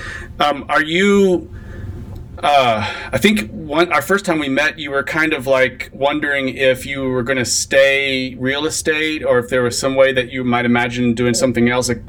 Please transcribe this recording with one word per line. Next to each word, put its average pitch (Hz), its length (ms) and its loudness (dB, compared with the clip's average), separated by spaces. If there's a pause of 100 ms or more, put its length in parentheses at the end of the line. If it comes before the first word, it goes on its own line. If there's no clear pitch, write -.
(380)
um, 143 300 0
are 147 140 2
you, 190 680 2 (880)
uh, 123 720 2
I 131 60 0
think 214 320 2
one, 160 420 -2
our 147 80 2
first 190 240 0
time 165 140 0
we 147 100 -4
met, 143 300 0
you 143 140 -10
were 139 100 0
kind 156 300 0
of, 135 160 -4
like, 131 440 0
wondering 143 580 -2
if 131 360 2
you 139 160 -6
were 127 220 -2
gonna 131 200 -2
stay 135 920 2
real 135 280 -2
estate 156 600 -2
or 127 160 2
if - 80 -4
there 127 160 0
was 120 120 -2
some 135 200 -2
way 135 160 6
that 127 180 -2
you 127 140 -6
might 120 200 2
imagine 120 500 2
doing 123 200 2
something 120 340 2
else. 123 200 0
Like, 120 200 -2